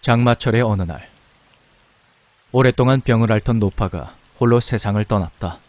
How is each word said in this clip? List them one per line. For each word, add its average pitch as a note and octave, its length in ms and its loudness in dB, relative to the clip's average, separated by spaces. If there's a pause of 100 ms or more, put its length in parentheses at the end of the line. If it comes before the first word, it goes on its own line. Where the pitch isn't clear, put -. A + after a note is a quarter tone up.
장마철의 A#2+ 600 0
어느 G#2 200 -2
날, E2 260 -10 (1400)
오랫동안 B2+ 480 2
병을 A2+ 320 2
앓던 A2+ 260 0
노파가 F#2+ 560 -4 (240)
홀로 A#2+ 220 4
세상을 G#2 440 -2
떠났다. F#2+ 540 -4 (100)